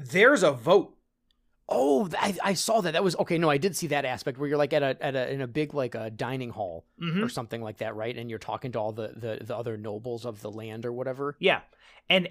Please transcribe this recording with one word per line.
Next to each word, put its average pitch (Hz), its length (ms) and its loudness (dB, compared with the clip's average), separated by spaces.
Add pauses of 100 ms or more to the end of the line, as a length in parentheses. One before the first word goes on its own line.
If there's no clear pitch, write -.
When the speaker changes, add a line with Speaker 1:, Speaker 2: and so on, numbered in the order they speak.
Speaker 1:
There's 196 380 6
a 160 80 8
vote. 143 460 4 (720)
Speaker 2:
Oh, 254 400 4
th-, 196 120 -4
I, 202 300 0
I 196 40 2
saw 220 260 2
that. 175 140 0
That 180 100 2
was, 180 120 2
okay, 165 220 0
no, 165 120 4
I 143 80 4
did 180 180 0
see 170 120 -4
that 143 160 0
aspect 127 340 -4
where 147 100 -2
you're, 147 100 2
like, 147 140 4
at 151 100 4
a, 131 180 0
at 139 140 -4
a, 131 180 -2
in 139 100 -4
a 127 40 -4
big, 147 280 -4
like, 131 200 -4
a 110 160 -6
dining 123 400 -6
hall 95 360 -8 (140)
Speaker 1:
Mm-hmm. 170 220 -2
Speaker 2:
or 233 60 -2
something 117 340 -8
like 110 160 -10
that, 110 160 -6
right? 113 220 -6
And 117 120 -10
you're 110 120 -8
talking 117 320 -6
to 117 80 -2
all 107 100 -2
the, 110 260 -8
the, 110 280 -8
the 110 120 -8
other 117 200 -6
nobles 113 500 -8
of 107 160 -10
the 107 80 -8
land 110 340 -10
or 120 80 -4
whatever. 131 460 -6
Speaker 1:
Yeah. 175 220 4 (480)
And 175 220 4